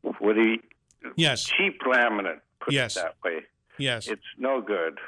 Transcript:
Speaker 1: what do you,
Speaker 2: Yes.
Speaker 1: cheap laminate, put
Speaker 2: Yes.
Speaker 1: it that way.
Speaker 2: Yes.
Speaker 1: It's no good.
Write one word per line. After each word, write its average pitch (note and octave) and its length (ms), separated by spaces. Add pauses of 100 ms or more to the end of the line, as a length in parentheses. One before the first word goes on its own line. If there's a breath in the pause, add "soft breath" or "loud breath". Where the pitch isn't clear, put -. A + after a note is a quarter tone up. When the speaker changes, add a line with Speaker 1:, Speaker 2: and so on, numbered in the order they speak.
Speaker 1:
what - 340
do A2+ 80
you, A2+ 160 (560)
Speaker 2:
Yes. D3 300
Speaker 1:
cheap - 360
laminate, A2 600 (180)
put B2+ 140
Speaker 2:
Yes. B2+ 240
Speaker 1:
it F#2 60
that D#2+ 200
way. D#2+ 180 (360)
Speaker 2:
Yes. B2 300
Speaker 1:
It's A2 140 (160)
no C3 240
good. F2 460